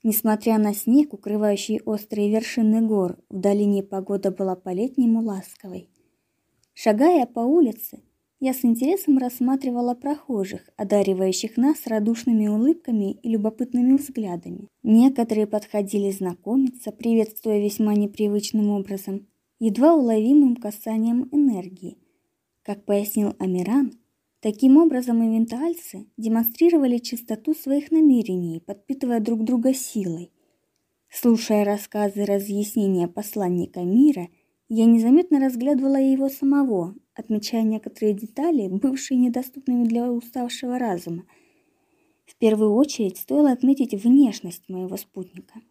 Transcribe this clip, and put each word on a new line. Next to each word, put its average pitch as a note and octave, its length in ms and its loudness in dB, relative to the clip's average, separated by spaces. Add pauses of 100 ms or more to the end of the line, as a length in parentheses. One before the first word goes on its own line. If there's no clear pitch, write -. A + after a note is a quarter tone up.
Несмотря G#3+ 560 0
на G#3 140 2
снег, C4+ 400 2
укрывающий G#3 680 -2
острые G#3 500 -2
вершины A3 500 2
гор, G3+ 380 0 (100)
в G3 100 -10
долине G3+ 440 2
погода G3 480 -4
была F#3+ 240 -4
по-летнему A3+ 640 -2
ласковой. F#3+ 720 -10 (840)
Шагая B3+ 540 2
по A#3 140 -10
улице, C4+ 640 0 (360)
Я C4 140 -2
с B3+ 140 -4
интересом C4+ 500 2
рассматривала B3+ 800 -2
прохожих, A#3+ 800 -6
одаривающих G3 800 -2
нас C#4 300 0
радушными A3 600 0
улыбками A3 640 0
и - 180 -8
любопытными B3 680 0
взглядами. G3 720 -8 (140)
Некоторые A3+ 640 4
подходили G#3 640 -4
знакомиться, G#3 840 -4
приветствуя A3 720 0
весьма G#3 300 0
непривычным G#3 760 0
образом, G3 580 -6 (320)
едва A#3 360 4
уловимым A#3+ 640 4
касанием A3+ 760 -4
энергии. F#3+ 640 -2 (680)
Как G3+ 220 -10
пояснил G3+ 540 -2
Амиран, F#3+ 560 0 (460)
таким C4 360 4
образом B3 500 4
эвентальцы A3+ 800 -4 (140)
демонстрировали A#3+ 800 2
чистоту A#3+ 560 -6
своих C#4+ 360 -4
намерений, G3 680 2
подпитывая A#3+ 600 -6
друг A3 240 -2
друга B3+ 280 0
силой. F3 580 -6 (800)
Слушая A3 560 0
рассказы G#3 560 -4
и G3+ 60 0
разъяснения G3+ 840 -2
посланника F3+ 720 -6
мира, G3 480 2 (400)
я A3+ 160 2
незаметно C4 560 4
разглядывала C4+ 600 0
его C4+ 280 2
самого, C4+ 680 0 (180)
отмечая A3 480 -4
некоторые G#3+ 520 -2
детали, B3 540 -4
бывшие C4 480 -4
недоступными B3 680 -2
для A#3 260 -2
уставшего B3 680 -8
разума. F3 460 -6 (1040)
В - 100 -20
первую G#3+ 380 2
очередь A#3+ 420 0
стоило C#4 360 2
отметить C4 420 0
внешность A3 720 2
моего F#3 280 -8
спутника. F#3 580 -16 (160)